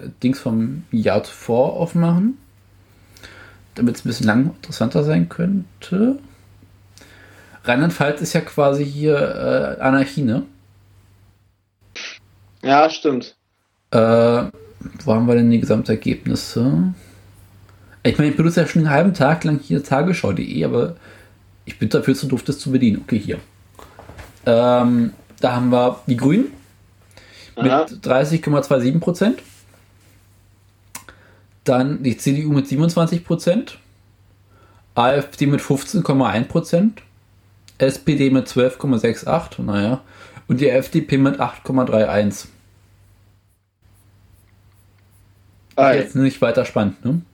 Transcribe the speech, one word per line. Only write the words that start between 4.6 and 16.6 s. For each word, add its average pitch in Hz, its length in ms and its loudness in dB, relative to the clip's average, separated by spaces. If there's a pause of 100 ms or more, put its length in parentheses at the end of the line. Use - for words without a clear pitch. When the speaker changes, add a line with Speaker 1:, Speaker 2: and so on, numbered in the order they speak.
Speaker 1:
sein 170 240 0
könnte. 196 920 -2 (1500)
Rheinland-Pfalz 147 580 0
ist 156 100 -6
ja 170 80 2
quasi 143 460 0
hier, 139 920 0
äh, - 40 -10
Anarchie, 135 400 0
ne? 120 220 0 (2250)
Speaker 2:
Ja, 143 260 4
stimmt. 139 480 -4 (540)
Speaker 1:
Äh, - 60 0 (1080)
wo 110 100 2
haben 117 120 2
wir 120 80 4
denn 117 160 4
die 117 100 4
Gesamtergebnisse? 123 1300 -2 (1080)